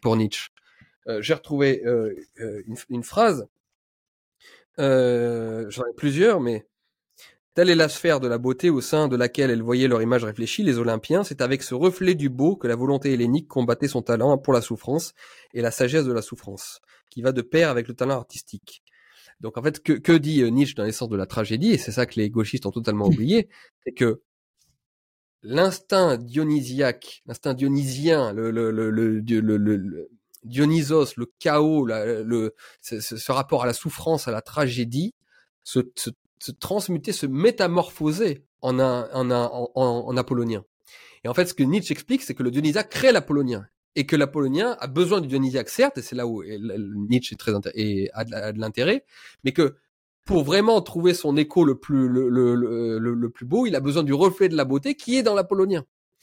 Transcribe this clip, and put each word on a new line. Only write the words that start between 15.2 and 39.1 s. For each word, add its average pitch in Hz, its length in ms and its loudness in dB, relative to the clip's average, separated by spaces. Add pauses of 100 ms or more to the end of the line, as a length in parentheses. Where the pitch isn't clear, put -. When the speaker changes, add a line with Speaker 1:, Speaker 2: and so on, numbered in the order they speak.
Speaker 1:
et 120 60 -6
la 117 120 0
sagesse 135 320 0
de 127 80 -2
la 113 100 -2
souffrance, - 580 -16 (300)
qui 120 100 -14
va 131 120 2
de 123 100 -2
pair 160 260 2
avec 120 200 -2
le 120 60 -12
talent 131 200 -2
artistique. » - 680 -12 (580)
Donc 110 180 -8
en 117 40 -6
fait, 147 200 -4
que, 160 100 0
que 143 200 2
dit, 151 300 4
euh, 117 80 4
Nietzsche 135 240 2
dans 104 100 -4
l'essence 113 240 -4
de 107 80 -2
la 95 100 -2
tragédie, 113 460 0
et 147 60 4
c'est - 140 -6
ça 123 140 0
que - 140 -18
les 107 100 0
gauchistes 113 360 -2
ont 98 40 -2
totalement 107 360 -2
oublié, 151 420 2 (180)
Speaker 2:
<laughs> - 180 -20
Speaker 1:
c'est 123 80 -8
que 117 300 0 (1200)
l'instinct 175 720 2
dionysiaque, 131 1080 -2
l'instinct 123 260 -6
dionysien, 139 800 2
le, 113 180 -4
le, 113 200 0
le, 110 200 0
le, 110 300 0
le, 110 380 2
le, 104 180 2
le 90 340 -8 (320)
Dionysos, 147 760 0
le 120 220 -8
chaos, 151 480 2
la, 110 360 -2
le, 110 320 -2 (260)
ce, 110 200 -10
ce, 113 160 -10
ce 120 160 -6
rapport 135 300 0
à 123 40 0
la 120 80 0
souffrance, - 520 -4
à 127 40 -4
la 110 100 -4
tragédie, 127 720 -2 (500)
se, - 180 0 (160)
se, - 120 -8 (300)
se - 120 -14
transmuter, 190 600 -4
se - 140 -4
métamorphoser 170 1200 0 (180)
en 127 160 0
un, 123 340 0